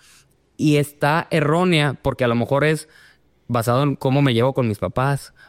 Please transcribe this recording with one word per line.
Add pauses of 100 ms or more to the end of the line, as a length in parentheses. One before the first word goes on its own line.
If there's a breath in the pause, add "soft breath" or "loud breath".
(560 soft breath)
Y
está
errónea
porque
a
lo
mejor
es (600 soft breath)
basado
en
cómo
me
llevo
con
mis
papás, (160 loud breath)